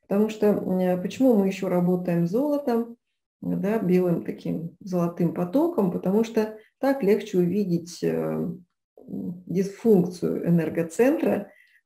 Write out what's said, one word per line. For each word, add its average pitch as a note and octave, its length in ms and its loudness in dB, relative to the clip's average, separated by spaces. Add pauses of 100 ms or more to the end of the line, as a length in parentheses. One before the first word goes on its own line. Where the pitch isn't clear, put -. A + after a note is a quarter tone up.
Потому G#3 280 0
что, G#3 180 0
м, F#3 560 0
почему B3 320 2
мы G3 120 2
ещё F#3 220 -4
работаем F3 580 0
золотом, A#3+ 720 -2 (440)
да, F3+ 380 -2
белым F3+ 460 2
таким E3 560 -8
золотым F3 540 -2
потоком? F#3+ 560 0
Потому F#3 340 0
что G#3+ 320 -2 (220)
так C#4 240 0
легче A3 360 2
увидеть, F3 640 -2
э, D#3+ 440 -2 (1000)
дисфункцию F3+ 1000 2
энергоцентра G3+ 1000 0 (360)